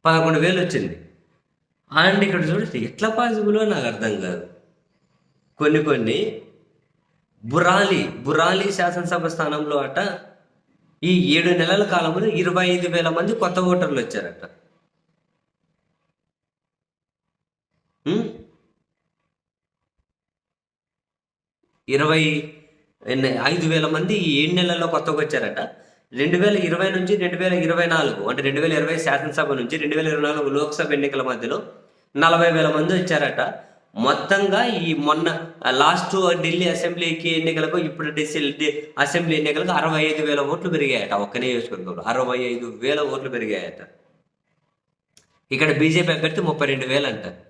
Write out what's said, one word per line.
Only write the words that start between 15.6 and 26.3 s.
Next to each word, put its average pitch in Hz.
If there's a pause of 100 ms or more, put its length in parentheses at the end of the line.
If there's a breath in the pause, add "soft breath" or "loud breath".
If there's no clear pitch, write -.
హ్మ్? 214 (3500)
ఇరవై, 151 (520)
ఎన్ని, 131
ఐదు 160
వేల 160
మంది 165
ఈ 156
ఏడు 175
నెలల్లో 175
కొత్తగా 156
వచ్చారట. 131 (520 soft breath)
రెండు 160